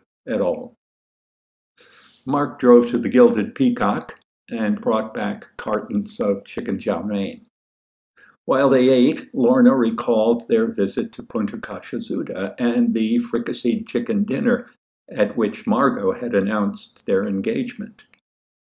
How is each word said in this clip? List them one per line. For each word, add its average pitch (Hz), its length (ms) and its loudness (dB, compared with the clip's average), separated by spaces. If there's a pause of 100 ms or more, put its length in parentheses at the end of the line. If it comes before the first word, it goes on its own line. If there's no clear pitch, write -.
(280)
at 110 140 -2
all. 87 340 -4 (1500)
Mark 143 340 -2
drove 120 300 8
to 120 80 -2
the 113 100 -4
Gilded 110 480 4
Peacock 117 640 -2 (300)
and 107 320 -2
brought 110 320 -2
back 104 420 -6
cartons - 640 -4
of 101 240 -2
chicken 107 360 -6
chow 87 220 -4
mein. 98 440 -6 (960)
While 139 260 2
they 127 200 6
ate, 131 440 2
Lorna 127 400 4
recalled 117 760 0
their 117 180 2
visit 107 460 -4
to 120 100 -14
Punta 107 340 -6
Cachazudda - 1040 -8
and 120 340 2
the 113 260 0
fricasseed 117 680 -2
chicken 113 380 -2
dinner 131 440 -2 (400)
at 104 280 -2
which - 280 -2
Margot 107 460 0
had 120 240 -6
announced 101 720 -4
their 98 200 0
engagement. 107 800 -6 (720)